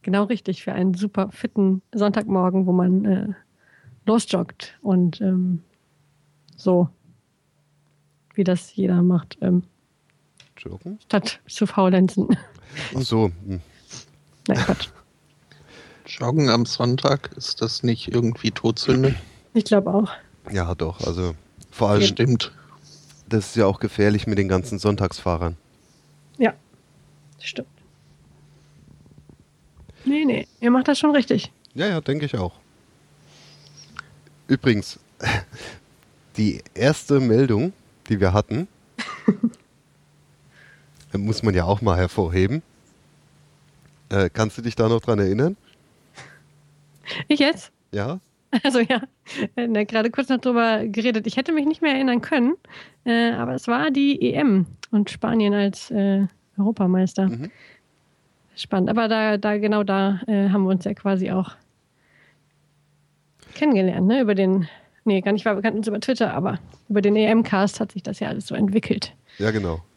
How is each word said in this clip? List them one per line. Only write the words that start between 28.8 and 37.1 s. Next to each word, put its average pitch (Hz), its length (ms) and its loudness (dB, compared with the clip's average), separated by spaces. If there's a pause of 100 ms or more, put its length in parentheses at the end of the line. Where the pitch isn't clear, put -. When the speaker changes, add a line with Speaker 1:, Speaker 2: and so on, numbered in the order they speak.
Speaker 1:
Nee, 294 180 2
nee, 247 240 0 (120)
ihr 233 100 2
macht 254 180 2
das 285 100 2
schon 302 120 2
richtig. 269 420 0 (220)
Speaker 2:
Ja, 151 120 -2
ja, 175 140 0
denke 147 240 -2
ich 131 140 -6
auch. 90 160 -4 (1900)
Übrigens, 123 520 0 (220)
<laughs> - 80 -4 (1120)
die 107 240 0 (100)
erste 143 480 2